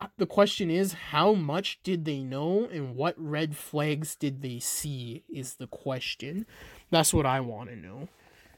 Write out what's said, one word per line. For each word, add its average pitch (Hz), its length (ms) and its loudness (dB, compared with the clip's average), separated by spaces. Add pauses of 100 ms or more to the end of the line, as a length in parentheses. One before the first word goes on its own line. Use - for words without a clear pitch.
(180)
the 185 100 2
question 202 420 4
is, 185 240 2
how 170 400 4
much 170 480 0
did 175 240 -2
they 143 160 -2
know 151 440 0
and 143 300 -6
what 151 240 0
red 151 380 -2
flags 151 580 -2
did 139 280 -2
they 123 160 -4
see 127 680 -4
is 127 280 -8
the - 100 -10
question. 139 800 -6 (460)
That's 165 240 6
what 156 100 6
I 131 140 4
wanna 120 360 -8
know. 104 340 -12 (480)